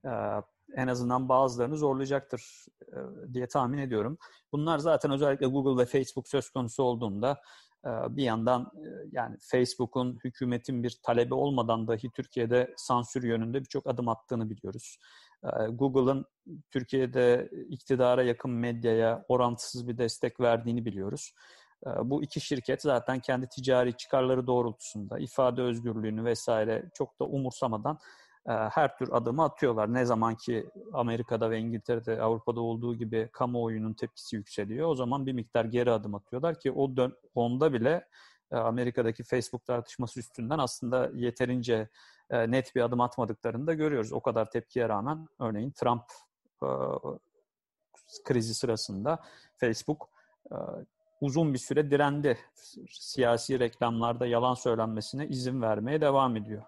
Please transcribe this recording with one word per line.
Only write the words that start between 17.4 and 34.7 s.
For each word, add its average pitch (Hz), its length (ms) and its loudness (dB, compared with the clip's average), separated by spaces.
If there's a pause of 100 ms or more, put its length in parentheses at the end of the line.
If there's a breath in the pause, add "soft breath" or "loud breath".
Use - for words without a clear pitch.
iktidara 127 540 4
yakın 123 280 0
medyaya 117 760 2
orantısız 123 600 2
bir 120 100 -6
destek 120 420 -2
verdiğini 117 440 4
biliyoruz. 98 500 -6 (520 loud breath)
E, 131 40 -6 (200)
bu 143 120 0
iki 147 180 -6
şirket 131 420 -2
zaten 127 380 2
kendi 127 280 -2
ticari 127 480 2
çıkarları 127 500 2
doğrultusunda 113 720 -2
ifade 127 440 2
özgürlüğünü 113 640 -2
vesaire 113 680 0
çok - 260 -6
da 143 40 0
umursamadan, 135 760 -2 (480 loud breath)
e, 120 60 -2
her 110 440 2
tür 127 160 -4
adımı 123 320 2
atıyorlar. 117 500 2
Ne 127 100 4
zaman 113 300 2
ki 113 360 -4 (220)
Amerika'da 117 580 0
ve 113 80 0
İngiltere'de, 113 640 -2
Avrupa'da 113 380 0
olduğu 117 340 -2
gibi 113 380 -2
kamuoyunun 113 640 -2
tepkisi - 420 -8
yükseliyor, 107 520 -4